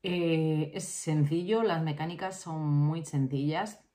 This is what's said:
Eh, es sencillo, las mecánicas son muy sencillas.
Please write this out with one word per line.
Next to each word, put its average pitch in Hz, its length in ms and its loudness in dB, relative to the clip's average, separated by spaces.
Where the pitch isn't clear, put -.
Eh, 160 720 2
es - 120 -6
sencillo, 165 760 2
las 170 180 2
mecánicas 170 580 -4
son 160 240 -6
muy 147 400 2
sencillas. 147 920 -2